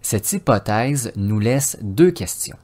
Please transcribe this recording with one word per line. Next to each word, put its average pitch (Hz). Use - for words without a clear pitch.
Cette -
hypothèse 120
nous 104
laisse 127
deux 113
questions. -